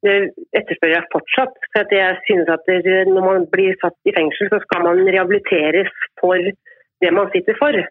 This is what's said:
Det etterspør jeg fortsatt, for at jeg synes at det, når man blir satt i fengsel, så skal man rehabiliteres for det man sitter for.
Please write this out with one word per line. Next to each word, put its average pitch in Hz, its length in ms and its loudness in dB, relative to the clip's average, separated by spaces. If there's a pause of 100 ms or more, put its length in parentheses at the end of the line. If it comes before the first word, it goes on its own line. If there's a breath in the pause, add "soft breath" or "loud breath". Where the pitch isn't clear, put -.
Det 202 240 2 (240)
etterspør 165 400 -2
jeg 165 160 -2
fortsatt, 254 480 -4 (140)
for 214 100 0
at 208 160 0
jeg 185 320 0
synes 175 240 2
at 160 160 -4
det, 185 400 2
når 190 160 2
man 185 240 0
blir 190 320 2
satt 170 240 -4
i 202 80 0
fengsel, 156 400 -2
så 202 140 0
skal 175 180 -2
man 175 240 4
rehabiliteres 185 800 0 (320)
for 180 160 2 (640 soft breath)
det 170 160 2
man 196 160 0
sitter 190 240 0
for. 294 160 2 (180)